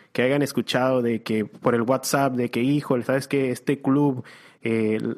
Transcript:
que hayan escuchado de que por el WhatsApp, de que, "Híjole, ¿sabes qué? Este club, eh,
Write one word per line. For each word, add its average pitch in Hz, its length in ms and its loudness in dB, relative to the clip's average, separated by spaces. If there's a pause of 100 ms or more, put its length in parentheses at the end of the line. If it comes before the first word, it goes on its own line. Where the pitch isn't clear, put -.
(140)
que - 80 0
hayan 139 220 2
escuchado 127 580 0
de 117 220 -2
que 107 220 -2
por - 280 -2
el 117 80 2
WhatsApp, 131 540 0
de 120 160 -2
que, 117 100 -2
"Híjole, 135 420 0
¿sabes 135 240 -2
qué? 135 220 0
Este 135 320 -4
club, 135 420 2 (380)
eh, 113 380 0 (180)